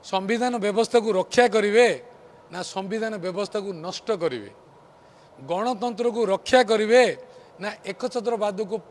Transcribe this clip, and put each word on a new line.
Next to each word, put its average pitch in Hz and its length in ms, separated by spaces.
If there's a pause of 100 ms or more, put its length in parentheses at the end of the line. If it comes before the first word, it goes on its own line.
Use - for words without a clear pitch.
ସମ୍ବିଧାନ 220 560
ବ୍ୟବସ୍ଥାକୁ 214 520
ରକ୍ଷା 185 360
କରିବେ 214 400 (640)
ନା 175 80
ସମ୍ବିଧାନ 202 560
ବ୍ୟବସ୍ଥାକୁ 190 560
ନଷ୍ଟ 175 360 (120)
କରିବେ? 120 300 (1000)
ଗଣତନ୍ତ୍ରକୁ 233 800
ରକ୍ଷା 196 340
କରିବେ 220 400 (580)
ନା 196 80 (200)
ଏକଛତ୍ରବାଦକୁ 208 880 (140)